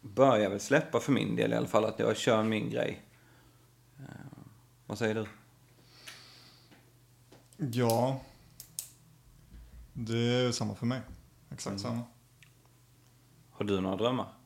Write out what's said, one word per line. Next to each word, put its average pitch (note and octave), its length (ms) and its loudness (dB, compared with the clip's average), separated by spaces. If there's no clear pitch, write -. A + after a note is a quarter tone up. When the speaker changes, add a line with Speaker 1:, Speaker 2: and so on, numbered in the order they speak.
Speaker 1:
börjar G#2+ 500 4
väl G2+ 100 -2
släppa C#3 400 2
för - 120 0
min A2 240 0
del A2+ 160 2
i A2 40 2
alla A#2 100 0
fall, G#2+ 180 4
att G#2+ 140 -4
jag A2+ 180 2
kör A2 280 2
min A2 260 -2
grej. A#2 320 -4
Eh, C3+ 60 -18
vad G#2 120 -8
säger A2 160 2
du? A2 120 -2
Speaker 2:
Ja. B2 640 2
Det A2+ 260 -4
är A#2+ 340 2
samma G#2+ 220 -4
för A#2 120 -6
mig. B2+ 140 -2
Exakt - 160 -10
Speaker 1:
Mm. G2 120 -6
Speaker 2:
samma. A#2 240 -4
Speaker 1:
Har - 140 -6
du G2 160 0
några F#2+ 160 0
drömmar? A2+ 360 0